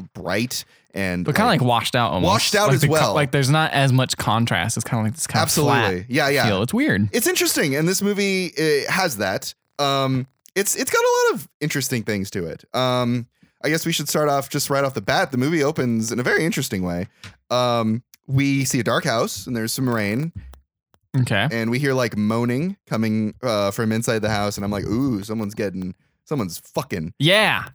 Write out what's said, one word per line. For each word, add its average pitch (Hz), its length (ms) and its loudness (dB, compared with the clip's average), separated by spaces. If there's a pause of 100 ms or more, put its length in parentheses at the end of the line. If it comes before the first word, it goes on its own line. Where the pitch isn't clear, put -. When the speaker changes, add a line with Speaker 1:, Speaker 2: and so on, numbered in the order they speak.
(120)
Speaker 1:
bright 101 520 -4 (280)
and, 90 320 -2
Speaker 2:
But 151 100 0
kinda, 226 140 2
Speaker 1:
like, 180 140 2
Speaker 2:
like, 123 40 2
washed 117 300 2
out 117 160 2
almost. 90 180 2
Speaker 1:
washed - 240 2
out 202 120 4
Speaker 2:
Like, 139 80 4
Speaker 1:
as - 80 2
Speaker 2:
the 147 60 4
co-, 147 40 2
Speaker 1:
well. 139 220 4
Speaker 2:
like, 143 180 2
there's 139 160 2
not 156 240 2
as 135 180 4
much 127 280 2
contrast. 113 580 0
It's 113 80 -4
kinda 113 180 -2
like 110 120 -2
this - 120 -6
kinda - 140 0
Speaker 1:
Absolutely. 120 640 2
Speaker 2:
flat - 80 -12
Speaker 1:
Yeah, 139 180 2
yeah. 135 180 2
Speaker 2:
feel. 101 160 2
It's 120 120 -2
weird. 123 360 2
Speaker 1:
It's 233 160 0
interesting, 311 480 0
and 156 140 2
this 190 140 0
movie, 196 520 0
it 147 360 0
has 175 260 0
that. 101 380 -2 (240)
Um, 135 480 0 (280)
it's, 202 220 -2
it's 262 160 -2
got 466 100 2
a 494 100 4 (200)
lot - 40 -2
of 147 120 -12 (120)
interesting 135 440 -2
things 98 280 -4
to 92 120 -4
it. 80 200 -10 (120)
Um, 123 500 0 (380)
I 147 60 0
guess 160 160 -2
we 165 60 0
should 151 180 -4
start 151 180 2
off 139 220 0
just - 180 -4
right 139 160 2
off 135 80 -2
the 117 80 -6
bat. 156 320 0
The 127 60 0
movie 147 260 2
opens 120 480 0
in 110 80 -2
a - 20 -4
very 359 220 2
interesting 131 380 -2
way. 87 260 -4 (420)
Um, 120 520 0 (240)
we 139 400 0
see 135 120 0
a 113 60 -2
dark 123 200 0
house, 120 420 -2
and 123 100 -6
there's 113 160 -4
some 131 160 -2
rain. 117 440 0 (880)
Speaker 2:
Okay. 113 280 2
Speaker 1:
And 113 200 -2
we 123 80 0
hear, 139 160 0
like, 123 220 0
moaning 120 600 0 (100)
coming, 110 560 -2
uh, 104 280 0
from 110 200 -2
inside 113 280 0
the 104 120 0
house, 104 280 -2
and 101 80 -6
I'm 101 40 -4
like, 101 140 -4
"Ooh, 117 400 -2
someone's 107 300 -6
getting, 92 400 -6 (300)
someone's 104 340 -6
fucking." 90 600 -8
Speaker 2:
Yeah. 180 460 2 (100)